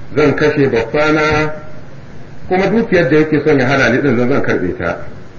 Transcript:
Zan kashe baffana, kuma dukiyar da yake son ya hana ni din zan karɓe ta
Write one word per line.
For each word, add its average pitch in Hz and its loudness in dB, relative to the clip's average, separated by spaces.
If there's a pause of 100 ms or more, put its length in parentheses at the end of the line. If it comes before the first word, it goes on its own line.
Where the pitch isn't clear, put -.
(160)
Zan 139 4
kashe 143 2
baffana, 151 0 (920)
kuma 185 2
dukiyar 185 2
da 151 4
yake 151 2
son 143 4
ya 123 2
hana 135 2
ni 131 2
din 135 2
zan 123 2
karɓe 90 -2
ta 87 -4 (420)